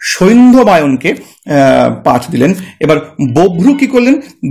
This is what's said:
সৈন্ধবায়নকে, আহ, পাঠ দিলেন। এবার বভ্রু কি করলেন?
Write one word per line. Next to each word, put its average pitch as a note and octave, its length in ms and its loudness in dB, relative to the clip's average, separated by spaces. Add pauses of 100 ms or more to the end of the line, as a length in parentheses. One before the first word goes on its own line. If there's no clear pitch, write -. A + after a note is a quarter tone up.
সৈন্ধবায়নকে, G3+ 1080 2
আহ, C3 840 -2 (100)
পাঠ B2 260 -2
দিলেন। D3 240 -2 (260)
এবার D3+ 160 0 (380)
বভ্রু F3+ 400 0
কি C#4 120 -2
করলেন? C4 340 0 (300)